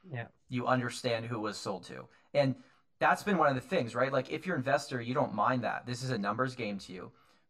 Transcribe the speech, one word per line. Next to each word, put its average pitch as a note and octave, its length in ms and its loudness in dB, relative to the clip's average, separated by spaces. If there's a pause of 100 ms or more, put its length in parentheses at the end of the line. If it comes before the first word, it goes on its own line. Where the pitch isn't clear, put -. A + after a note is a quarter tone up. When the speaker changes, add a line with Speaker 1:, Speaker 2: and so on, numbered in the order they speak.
(120)
Speaker 1:
Yeah. A#2+ 140 -6 (240)
Speaker 2:
you B2 160 0
understand A#2+ 580 0
who A#2 160 -4
was G#2 160 -4
sold - 280 -6
to. C2 220 -12 (280)
And C3+ 200 4 (460)
that's E3 220 4
been G3+ 160 2
one D3+ 100 8
of C#3 60 4
the B2+ 80 0
things, B2 320 0
right? C3 180 2
Like, C3 180 2
if D3+ 160 -4
you're F3+ 100 0
an C3+ 40 -2
investor, C3+ 400 0
you A#2+ 140 -2
don't C3+ 200 2
mind A#2+ 300 2
that. - 220 -2
This B2 160 -6
is C3 80 -4
a B2 80 -2
numbers G#2+ 360 0
game G#2 260 -4
to - 120 -14
you. F#2 180 -12 (400)